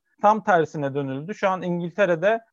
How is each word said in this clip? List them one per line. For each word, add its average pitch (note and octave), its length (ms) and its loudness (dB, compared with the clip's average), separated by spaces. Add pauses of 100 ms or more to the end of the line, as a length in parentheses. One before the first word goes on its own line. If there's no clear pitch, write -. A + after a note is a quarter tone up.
(220)
tam G#3+ 220 4
tersine D3+ 520 0
dönüldü. C#3+ 400 -6
Şu G3+ 140 0
an F#3 120 -2
İngiltere'de F3 800 0 (140)